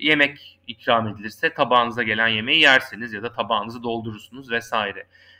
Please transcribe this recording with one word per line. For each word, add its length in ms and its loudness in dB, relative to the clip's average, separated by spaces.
yemek 680 0
ikram 420 0
edilirse 460 -6
tabağınıza 480 2
gelen 260 0
yemeği 320 0
yersiniz 520 2
ya 100 -10
da 100 -6
tabağınızı 500 -4
doldurursunuz 680 -8
vesaire. 560 -4